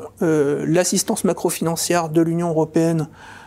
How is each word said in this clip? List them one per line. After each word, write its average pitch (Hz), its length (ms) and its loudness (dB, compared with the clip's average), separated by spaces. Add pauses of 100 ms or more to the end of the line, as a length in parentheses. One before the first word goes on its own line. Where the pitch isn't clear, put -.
(220)
euh, 147 460 2
l'assistance 180 560 0
macrofinancière 170 840 0
de 165 100 4
l'Union 170 300 0
européenne, 160 580 0 (380)